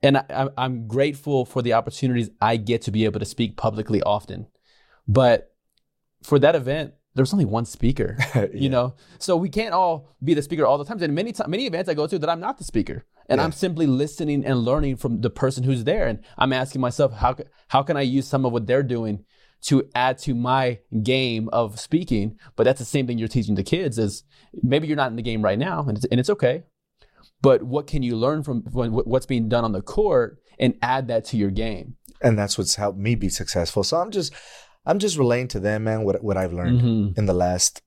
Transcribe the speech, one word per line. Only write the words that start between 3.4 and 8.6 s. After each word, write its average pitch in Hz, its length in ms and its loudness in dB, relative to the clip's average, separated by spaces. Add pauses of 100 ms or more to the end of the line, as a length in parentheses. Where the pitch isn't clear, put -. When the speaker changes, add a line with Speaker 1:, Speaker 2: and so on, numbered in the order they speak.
Speaker 1:
publicly 107 460 -2
often. 104 460 -4 (580)
But 120 460 4 (720)
for 147 160 2
that 143 160 6
event, 143 400 -2 (200)
there 131 80 2
was 135 100 2
only 196 120 2
one 113 220 -2
speaker, 117 500 0 (100)
Speaker 2:
<laughs> - 80 -12
Yeah. 104 200 2
Speaker 1:
you 135 160 0